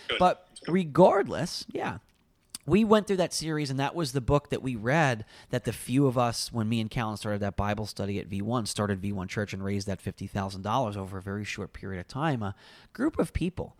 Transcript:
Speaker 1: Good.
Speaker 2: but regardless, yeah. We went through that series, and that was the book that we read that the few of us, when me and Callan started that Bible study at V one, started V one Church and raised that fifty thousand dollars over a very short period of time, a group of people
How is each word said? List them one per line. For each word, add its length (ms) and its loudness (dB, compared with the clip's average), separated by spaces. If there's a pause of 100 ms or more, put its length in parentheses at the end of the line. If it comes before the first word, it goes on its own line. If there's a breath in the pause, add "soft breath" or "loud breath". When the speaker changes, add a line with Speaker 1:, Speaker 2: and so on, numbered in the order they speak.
Speaker 1:
Good. 100 -2
Speaker 2:
but 300 4 (180)
regardless, 1040 4
yeah. 280 -6 (680)
We 180 6
went 220 6
through 100 0
that 160 0
series, 380 -2
and 100 -2
that 140 0
was 180 -2
the 80 0
book 300 2
that 120 -2
we 140 -4
read 480 2 (240 loud breath)
that 160 -2
the 80 -2
few 340 2
of 120 2
us, 340 0
when 160 0
me 120 2
and 100 -4
Callan 260 -2
started 240 -2
that 160 -2
Bible 300 0
study 340 -4
at 60 -10
V 160 -4
one, 240 0
started 340 0
V 120 -4
one 160 -6
Church 260 -4
and 100 -8
raised 240 -2
that 120 -4
fifty 260 -8
thousand 360 -4
dollars 340 0
over 220 -8
a 40 -10
very 200 -6
short 300 -8
period 260 -8
of 80 -10
time, 360 -2
a 120 -4 (380 loud breath)
group 260 -2
of 140 0
people 460 -4